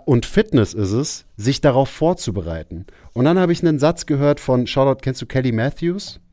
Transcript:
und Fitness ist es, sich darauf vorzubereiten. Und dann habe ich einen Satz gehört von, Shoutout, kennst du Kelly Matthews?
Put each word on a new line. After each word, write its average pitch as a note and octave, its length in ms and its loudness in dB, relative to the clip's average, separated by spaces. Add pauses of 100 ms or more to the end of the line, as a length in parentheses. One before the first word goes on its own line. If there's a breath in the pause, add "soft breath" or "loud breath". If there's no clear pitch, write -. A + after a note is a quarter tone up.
und A#2+ 220 2
Fitness C3+ 480 2
ist G2+ 180 -2
es, C3+ 320 -4 (120)
sich A#2 240 -2
darauf C3+ 280 4
vorzubereiten. F2+ 960 -4 (280 soft breath)
Und B2 100 2
dann E3+ 140 4
habe F3 140 2
ich E3 100 -2
einen D#3 160 2
Satz D#3+ 280 0
gehört C#3+ 320 2
von, B2 280 0
Shoutout, C3+ 340 0
kennst B2+ 220 -6
du A#2 40 -10
Kelly C3+ 260 0
Matthews? E3 680 -4 (120)